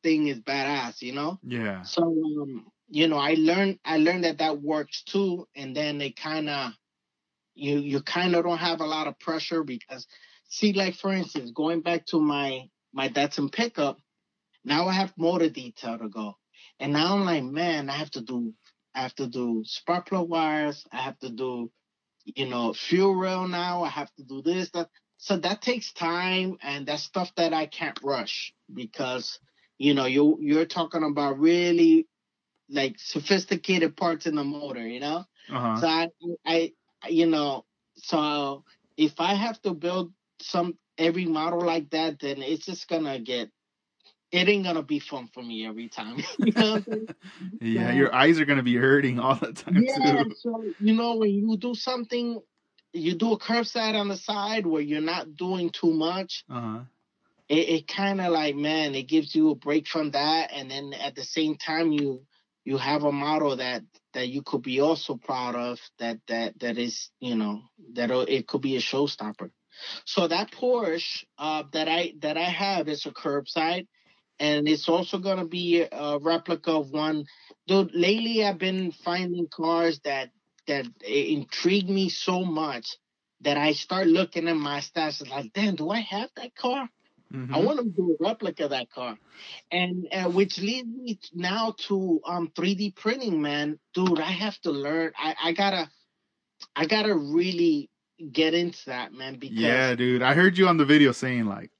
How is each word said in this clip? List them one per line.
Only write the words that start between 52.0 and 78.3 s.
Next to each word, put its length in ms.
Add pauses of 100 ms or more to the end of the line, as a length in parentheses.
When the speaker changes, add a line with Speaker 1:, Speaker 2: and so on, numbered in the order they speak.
Speaker 1:
you 220
do 180
a 60
curbside 600
on 100
the 80
side 500
where 160
you're 180
not 360
doing 340
too 220
much, 580
Speaker 2:
Uh-huh. 340 (640)
Speaker 1:
it, 200
it 200
kinda 420
like, 260
man, 380
it 140
gives 260
you 160
a 40
break 340
from 240
that. 400
And 180
then 240
at 200
the 100
same 320
time, 360
you, 340 (380)
you 140
have 260
a 80
model 440
that, 260 (320)
that 140
you 140
could 200
be 180
also 360
proud 400
of, 240 (180)
that, 200 (100)
that, 320
that 180
is, 320 (100)
you 160
know, 260 (320)
that 160
o-, 100
it 280
could 140
be 140
a 40
showstopper. 720 (560)
So 220
that 240
Porsche, 720 (140)
uh, 340
that 160
I, 320
that 180
I 120
have 380
is 180
a 60
curbside, 760 (520)
and 280
it's 200
also 300
gonna 280
be 440
a 300
replica 520
of 200
one. 320 (440)
Dude, 260
lately 500